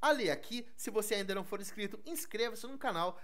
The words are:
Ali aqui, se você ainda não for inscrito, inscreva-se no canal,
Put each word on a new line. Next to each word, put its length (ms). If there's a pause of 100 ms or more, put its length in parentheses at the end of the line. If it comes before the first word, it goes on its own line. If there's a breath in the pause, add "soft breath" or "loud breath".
Ali 300
aqui, 340 (120 loud breath)
se 120
você 260
ainda 200
não 80
for 160
inscrito, 460
inscreva-se 600
no 120
canal, 460